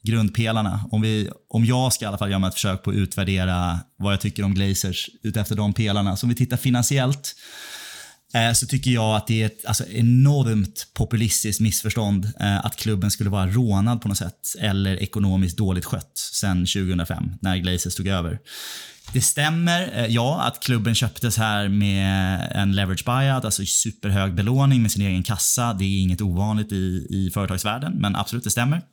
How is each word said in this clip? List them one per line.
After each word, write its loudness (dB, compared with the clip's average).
grundpelarna, 0
om 2
vi, 0
om 4
jag 2
ska -4
i -4
alla -4
fall -2
göra 2
ett -2
försök -2
på 0
att 0
utvärdera 0
vad -2
jag -2
tycker -2
om 2
Glazers -2
utefter -2
de 0
pelarna. 0
Så -4
om 2
vi 2
tittar 0
finansiellt, 0
eh, 2
så 2
tycker 0
jag 4
att -2
det 2
är 2
ett, -6
alltså, 0
enormt 4
populistiskt 0
missförstånd, 0
eh, 0
att -4
klubben 0
skulle -2
vara 0
rånad 2
på -4
något 0
sätt -8
eller 0
ekonomiskt 0
dåligt 0
skött -8
sedan 0
tjugohundrafem -2
när 0
Glazers -2
tog -4
över. -2
Det 2
stämmer, 0
eh, 0
ja, 2
att -2
klubben 0
köptes 0
här 2
med 2
en 2
leverage -2
buyout, 2
alltså -2
superhög 0
belåning 4
med 2
sin 0
egen 0
kassa. 0
Det -2
är 2
inget 2
ovanligt 0
i, -2
i 0
företagsvärlden, -2
men 0
absolut, -4
det -6
stämmer. 0